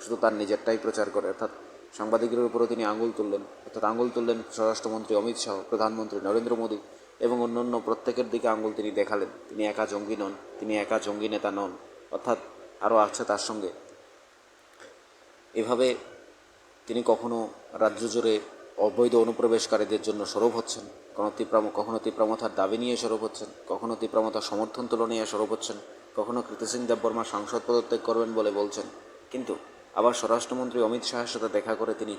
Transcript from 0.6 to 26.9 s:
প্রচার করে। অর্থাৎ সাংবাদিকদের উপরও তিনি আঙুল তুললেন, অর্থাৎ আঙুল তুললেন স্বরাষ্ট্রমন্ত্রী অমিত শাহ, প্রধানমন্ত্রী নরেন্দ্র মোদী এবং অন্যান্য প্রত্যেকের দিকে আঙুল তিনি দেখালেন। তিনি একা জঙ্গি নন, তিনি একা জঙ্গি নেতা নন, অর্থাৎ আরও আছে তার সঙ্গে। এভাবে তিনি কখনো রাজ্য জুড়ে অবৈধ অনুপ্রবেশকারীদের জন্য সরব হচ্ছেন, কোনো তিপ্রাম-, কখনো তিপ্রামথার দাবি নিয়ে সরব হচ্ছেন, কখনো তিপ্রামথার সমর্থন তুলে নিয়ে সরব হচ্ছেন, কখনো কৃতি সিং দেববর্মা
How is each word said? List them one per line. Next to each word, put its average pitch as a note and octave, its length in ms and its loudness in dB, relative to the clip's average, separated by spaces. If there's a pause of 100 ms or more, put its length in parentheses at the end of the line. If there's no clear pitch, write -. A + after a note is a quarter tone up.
প্রচার G#2+ 320 -2
করে। G2 180 0
অর্থাৎ G#2 220 -4 (460)
সাংবাদিকদের A2+ 420 2
উপরও A#2 280 2
তিনি A#2 180 0
আঙুল A2 320 0
তুললেন, G2+ 240 -2
অর্থাৎ - 440 -8
আঙুল A#2 300 2
তুললেন A#2 280 0 (100)
স্বরাষ্ট্রমন্ত্রী A2 600 0
অমিত A2+ 220 2
শাহ, G2 320 -4
প্রধানমন্ত্রী A2 520 0
নরেন্দ্র A2+ 360 2
মোদী A2 200 -2 (440)
এবং A#2+ 200 2
অন্যান্য A#2+ 380 0
প্রত্যেকের A2+ 520 0
দিকে A#2 180 0
আঙুল A2 240 0
তিনি G#2+ 180 -4
দেখালেন। G2+ 380 0 (200)
তিনি G#2+ 180 -2
একা G#2+ 200 0
জঙ্গি G2+ 300 -4
নন, G2 180 -4 (260)
তিনি G#2+ 180 0
একা G#2+ 200 2
জঙ্গি G#2 300 -4
নেতা G#2 220 -2
নন, G2 260 -4 (340)
অর্থাৎ A2+ 280 -2 (420)
আরও G#2+ 160 4
আছে G#2+ 280 4
তার G#2 140 0
সঙ্গে। G#2 300 -4 (1900)
এভাবে A#2+ 400 4 (920)
তিনি A#2 200 -2
কখনো A#2 440 2 (220)
রাজ্য G#2+ 360 2
জুড়ে A2 320 2 (360)
অবৈধ A2+ 400 4
অনুপ্রবেশকারীদের A2 840 4
জন্য G#2 240 -2
সরব A2+ 300 2
হচ্ছেন, A2+ 260 -6 (320)
কোনো G#2 220 0
তিপ্রাম-, G#2+ 380 2
কখনো A2 240 -2
তিপ্রামথার A2 560 0
দাবি G2 240 2
নিয়ে B2 180 0
সরব A2 280 -2
হচ্ছেন, G#2 240 -8 (200)
কখনো A2+ 260 -4
তিপ্রামথার A2 480 0
সমর্থন A2+ 440 -4
তুলে A2+ 200 2
নিয়ে A2 200 0
সরব G#2+ 260 0
হচ্ছেন, A2 240 -4 (400)
কখনো A#2 260 -2
কৃতি A2 240 -8
সিং A#2+ 200 -4
দেববর্মা A2+ 380 0